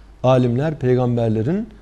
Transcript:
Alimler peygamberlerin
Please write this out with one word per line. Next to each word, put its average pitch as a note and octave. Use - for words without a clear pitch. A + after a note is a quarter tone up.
Alimler B2+
peygamberlerin B2